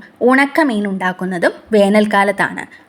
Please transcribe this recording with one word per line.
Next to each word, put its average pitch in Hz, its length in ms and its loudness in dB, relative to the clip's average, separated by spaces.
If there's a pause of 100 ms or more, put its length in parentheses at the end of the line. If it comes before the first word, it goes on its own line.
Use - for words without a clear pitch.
(220)
ഉണക്കമീൻ 262 640 2
ഉണ്ടാക്കുന്നതും 190 640 -4 (200)
വേനൽക്കാലത്താണ്. 202 920 0 (240)